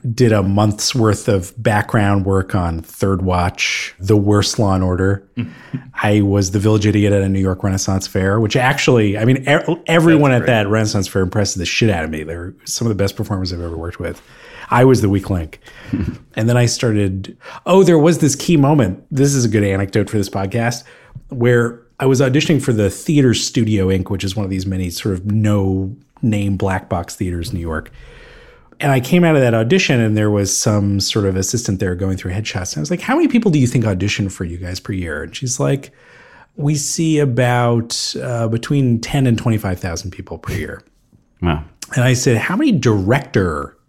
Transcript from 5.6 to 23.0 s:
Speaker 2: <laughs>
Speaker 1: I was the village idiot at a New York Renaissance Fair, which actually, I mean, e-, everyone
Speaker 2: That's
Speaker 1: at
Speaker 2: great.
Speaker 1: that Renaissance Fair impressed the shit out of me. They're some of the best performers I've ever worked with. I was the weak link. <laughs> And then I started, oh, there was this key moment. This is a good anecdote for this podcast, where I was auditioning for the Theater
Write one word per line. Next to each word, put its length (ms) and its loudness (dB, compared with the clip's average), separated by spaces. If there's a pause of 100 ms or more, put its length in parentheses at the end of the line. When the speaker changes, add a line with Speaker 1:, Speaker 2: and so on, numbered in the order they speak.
Speaker 2:
<laughs> 300 -12
Speaker 1:
I 280 2
was 300 0
the 80 0
village 260 2
idiot 260 2
at 100 2
a 60 0
New 140 0
York 240 -2
Renaissance 420 -2
Fair, 320 0
which 160 0
actually, 600 2
I 80 0
mean, 140 4
e-, 360 0 (120)
everyone 440 4
Speaker 2:
That's 120 2
Speaker 1:
at 20 -4
Speaker 2:
great. 80 4
Speaker 1:
that 160 2
Renaissance 400 0
Fair 120 0
impressed 360 -2
the 80 -4
shit 240 0
out 160 -2
of 60 -8
me. 120 -8
They're 300 -10 (100)
some 240 -6
of 20 0
the 60 -2
best 220 -4
performers 340 -6
I've 80 -10
ever 160 -10
worked 240 -10
with. 220 -10 (480)
I 160 4
was 160 6
the 80 2
weak 200 0
link. 300 -4 (320)
<laughs> 80 -2 (360)
And 120 0
then 80 4
I 120 4
started, 680 -2 (300)
oh, 180 6
there 160 6
was 200 4
this 180 2
key 180 0
moment. 560 2
This 240 2
is 80 2
a 60 2
good 160 2
anecdote 440 0
for 80 -6
this 120 -2
podcast, 560 -4 (420)
where 540 0 (180)
I 60 -2
was 160 4
auditioning 400 2
for 100 -2
the 180 2
Theater 440 2